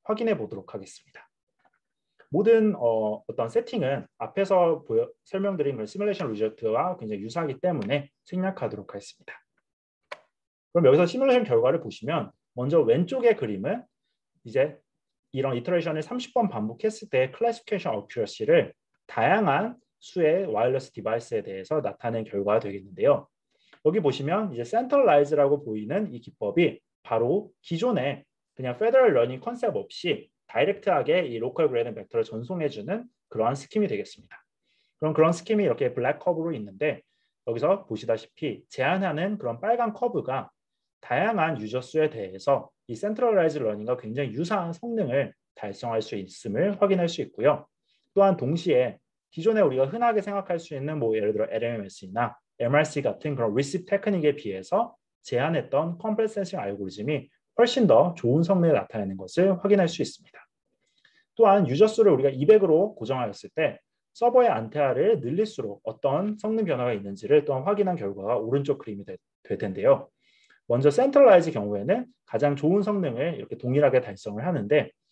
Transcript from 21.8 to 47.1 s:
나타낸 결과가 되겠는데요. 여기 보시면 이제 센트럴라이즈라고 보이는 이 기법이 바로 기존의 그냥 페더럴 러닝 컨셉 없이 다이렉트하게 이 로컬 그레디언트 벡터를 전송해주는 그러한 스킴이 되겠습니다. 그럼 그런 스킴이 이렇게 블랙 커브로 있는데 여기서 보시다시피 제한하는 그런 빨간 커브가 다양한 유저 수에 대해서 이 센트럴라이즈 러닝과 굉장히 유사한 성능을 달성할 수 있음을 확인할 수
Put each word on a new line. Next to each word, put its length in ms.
나타낸 440
결과가 360
되겠는데요. 680
여기 160
보시면 520
이제 120
센트럴라이즈라고 1000
보이는 480
이 80
기법이 600
바로 480
기존의 640
그냥 240
페더럴 360
러닝 260
컨셉 360
없이 520
다이렉트하게 800
이 120
로컬 300
그레디언트 320
벡터를 240
전송해주는 800
그러한 260
스킴이 340
되겠습니다. 480
그럼 140
그런 200
스킴이 300
이렇게 300
블랙 260
커브로 340
있는데 500
여기서 400
보시다시피 800
제한하는 680
그런 220
빨간 320
커브가 580
다양한 600
유저 200
수에 300
대해서 600
이 80
센트럴라이즈 640
러닝과 400
굉장히 340
유사한 400
성능을 640
달성할 480
수 140
있음을 640
확인할 280
수 140